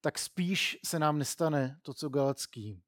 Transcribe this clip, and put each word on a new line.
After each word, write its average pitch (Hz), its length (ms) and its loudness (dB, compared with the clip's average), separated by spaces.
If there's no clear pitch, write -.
tak - 180 -2
spíš - 640 -2
se 165 140 -2
nám 151 180 4
nestane 143 640 0
to, 139 120 -12
co 151 160 -6
Galackým. 127 800 -2